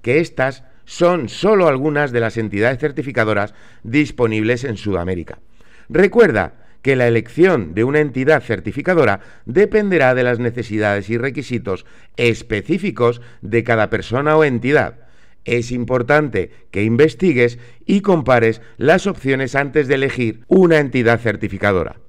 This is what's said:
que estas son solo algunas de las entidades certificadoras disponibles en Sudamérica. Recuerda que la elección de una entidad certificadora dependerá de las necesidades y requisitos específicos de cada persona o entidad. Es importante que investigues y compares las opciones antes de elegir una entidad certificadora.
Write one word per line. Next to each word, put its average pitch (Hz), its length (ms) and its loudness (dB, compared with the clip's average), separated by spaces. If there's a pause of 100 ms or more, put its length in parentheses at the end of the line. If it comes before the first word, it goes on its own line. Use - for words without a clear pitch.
que 135 200 0
estas 135 420 -4 (220)
son 170 440 0
solo 196 380 2
algunas 147 460 0
de 120 80 0
las 110 160 -2
entidades 110 420 -2
certificadoras 120 720 -2 (300)
disponibles 117 840 0
en 120 120 -6
Sudamérica. 90 640 -6 (480)
Recuerda 147 680 2 (260)
que 135 160 0
la 123 100 2
elección 117 680 2
de 107 100 0
una 143 160 0
entidad 135 420 0
certificadora 123 800 0 (240)
dependerá 180 720 2
de 127 80 0
las 123 160 0
necesidades 107 720 -2
y 117 80 -2
requisitos 120 680 -6 (320)
específicos 120 1040 -2 (220)
de 110 200 -2
cada 110 280 0
persona 135 460 -2
o 156 80 6
entidad. 123 560 0 (440)
Es 120 260 -2
importante 123 800 -2 (200)
que 98 140 -2
investigues 123 720 2 (260)
y 202 160 2
compares 131 600 2 (160)
las 175 280 2
opciones 135 480 -4
antes 139 320 0
de 135 100 2
elegir 127 500 -2
una 175 320 6
entidad 120 420 2
certificadora. 101 760 -2 (120)